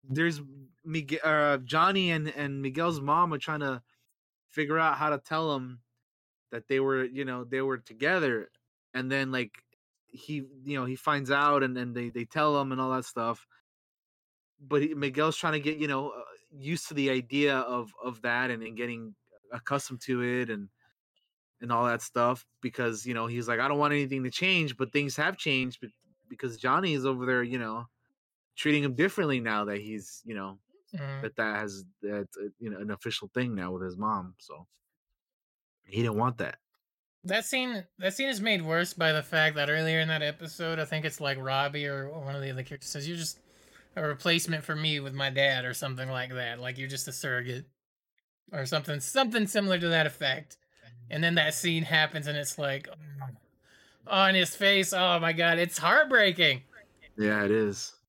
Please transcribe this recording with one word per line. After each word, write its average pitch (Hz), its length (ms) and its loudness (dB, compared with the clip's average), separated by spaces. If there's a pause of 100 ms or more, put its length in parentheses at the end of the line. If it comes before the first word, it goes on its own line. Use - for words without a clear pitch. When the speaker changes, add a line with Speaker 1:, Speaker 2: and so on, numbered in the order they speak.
Speaker 1:
there's 147 380 0 (440)
Miguel, 156 380 -2
uh, 151 360 4
Johnny 175 520 4
and, 156 180 0
and 139 340 -4
Miguel's 151 380 0
mom 156 320 4
are 143 60 -2
trying 151 220 -4
to 131 220 -4 (680)
figure 151 280 0
out 156 200 4
how 151 120 2
to 143 80 0
tell 156 360 -2
him 127 260 -8 (680)
that 117 180 -10
they 135 120 2
were, 135 240 2
you 131 200 -4
know, 127 200 -6
they 131 180 -4
were 131 160 -2
together. 127 720 0 (440)
And 131 180 -2
then, 135 200 0
like, 123 300 -4 (460)
he, 151 280 -10 (280)
you 143 140 -2
know, 127 80 0
he 131 100 -2
finds 139 340 0
out 143 320 6
and, 127 160 2
and 123 160 -4
they, 120 160 -4
they 120 140 -6
tell 151 360 2
him 135 120 -2
and 131 80 -2
all 131 120 2
that 127 120 0
stuff. 117 420 -4 (1120)
But 143 220 2
he, 156 120 0
Miguel's 143 420 0
trying 165 180 -2
to 151 60 -2
get, 151 180 -2
you 151 100 -2
know, 139 220 -2
uh, 113 120 -12 (360)
used 147 300 -4
to 156 60 -12
the 139 160 2
idea 131 480 2
of, 120 340 -4 (100)
of 120 200 -8
that 123 280 0
and, 113 120 -4
and 110 140 -12
getting 117 380 -6 (380)
accustomed 131 500 -4
to 123 200 0
it 123 280 0
and, 101 200 -6 (880)
and 120 120 -8
all 120 140 4
that 117 160 0
stuff 123 440 0 (160)
because, 117 440 -2
you 123 80 -4
know, 113 120 -2
he's 117 220 -4
like, 117 120 2
"I 135 80 2
don't 147 100 0
want 147 140 2
anything 135 320 0
to 127 60 -4
change," 170 460 0
but 127 160 -4
things 143 240 0
have 170 200 0
changed 131 440 -2
be-, 110 120 -14 (360)
because 120 280 -8
Johnny 151 380 2
is 131 100 0
over 127 220 0
there, 127 160 2
you 123 160 -2
know, 117 280 -6 (680)
treating 147 280 2
him 131 100 -2
differently 156 460 2
now 107 260 0
that 104 120 -4
he's, 107 460 -10
you 113 100 -10
know, 98 240 -8 (360)
Speaker 2:
Mm. 139 280 -8
Speaker 1:
that 110 140 -6
that 110 200 0
has, 98 280 -6 (160)
that, 101 280 -4 (120)
uh, 104 80 -6 (100)
you 113 120 -8
know, 95 80 -8
an 104 120 -8
official 104 440 -8
thing 123 200 0
now 92 180 -4
with 92 100 -6
his 92 160 -8
mom. 98 400 -4
So 82 280 -20 (1160)
he 98 180 -4
didn't 113 140 0
want 117 220 0
that. 78 200 -4 (640)
Speaker 2:
That 202 200 -2
scene, 247 420 -4 (120)
that 190 160 -2
scene 269 160 -2
is 214 100 -4
made 208 220 2
worse 165 320 0
by 160 180 2
the 151 100 0
fact 156 340 2
that 147 120 0
earlier 160 320 2
in 160 80 2
that 156 140 0
episode, 160 560 -4
I 156 80 -2
think 156 180 -4
it's, 151 160 -6
like, 139 200 -2
Robbie 143 460 0
or 139 240 -6
one 139 260 -8
of 139 60 -6
the 135 80 -6
other 131 120 -6
characters 139 280 -12
says, 143 180 -6
"You're 175 100 -6
just 160 220 -6 (560)
a 165 100 -4
replacement 160 580 0
for 156 120 -4
me 151 240 0
with 139 120 -8
my 139 160 -2
dad," 135 360 4
or 123 100 -4
something 131 340 -6
like 127 240 -4
that. 123 280 -6
Like, 127 180 -8
"You're 135 100 -8
just 135 200 -6
a 131 40 -10
surrogate," 123 540 -4 (840)
or 139 120 -4
something, 147 360 -4
something 233 460 2
similar 196 320 2
to 170 100 0
that 160 180 4
effect. 139 500 -2 (540)
And 156 140 -2
then 170 120 4
that 156 180 4
scene 165 300 0
happens, 156 420 2
and 147 120 -4
it's 143 200 -6
like, 139 300 -4
oh, 143 380 -14 (800)
on 190 280 6
his 180 220 4
face, 196 360 4
oh 180 280 4
my 165 120 2
God, 170 260 4
it's 175 200 0
heartbreaking. 185 840 6 (540)
Speaker 1:
Yeah, 107 280 2
it 101 60 2
is. 107 440 0 (140)